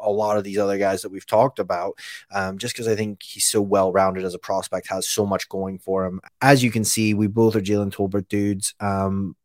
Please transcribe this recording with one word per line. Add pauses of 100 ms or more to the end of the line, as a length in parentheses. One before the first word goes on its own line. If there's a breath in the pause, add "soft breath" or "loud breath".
a
lot
of
these
other
guys
that
we've
talked
about, (360 loud breath)
um,
just
'cause
I
think
he's
so
well-rounded
as
a
prospect,
has
so
much
going
for
him. (180)
As
you
can
see,
we
both
are
Jalen
Tolbert
dudes.
Um,